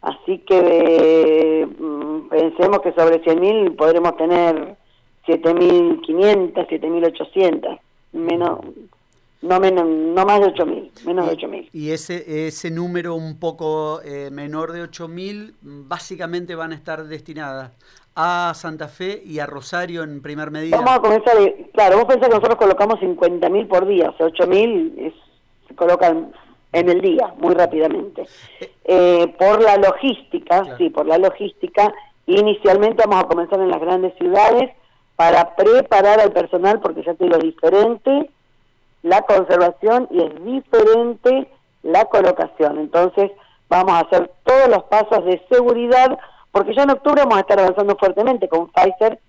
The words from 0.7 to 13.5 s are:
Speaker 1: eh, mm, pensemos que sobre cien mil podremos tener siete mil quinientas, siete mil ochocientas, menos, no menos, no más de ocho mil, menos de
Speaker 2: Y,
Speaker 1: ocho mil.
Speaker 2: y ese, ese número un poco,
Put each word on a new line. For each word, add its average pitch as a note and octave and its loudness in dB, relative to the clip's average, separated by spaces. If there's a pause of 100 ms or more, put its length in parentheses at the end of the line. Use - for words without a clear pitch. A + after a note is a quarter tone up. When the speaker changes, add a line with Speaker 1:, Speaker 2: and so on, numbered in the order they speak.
Speaker 1:
eh, D3 -4
mm, D3+ -10
pensemos E3+ 0
que F3+ -6
sobre E3 2
cien E3 0
mil G3 0
podremos E3 0
tener E3+ -2 (480)
siete E3 0
mil F3 2
quinientas, F#3 0
siete D#3 -6
mil E3+ -2
ochocientas, E3 -4 (320)
menos, E3+ -4 (800)
no F#3 0
menos, F#3 2
no E3 -2
más G3+ 2
de G3+ 4
ocho F3 -2
mil, - -10 (160)
menos F4 -2
de E3+ -2
Speaker 2:
Y, D#3+ -4
Speaker 1:
ocho - -12
mil. - -16
Speaker 2:
y D3+ -10
ese, D#3+ -10
ese D#3+ -10
número F3 -8
un D#3+ -12
poco, D#3 -6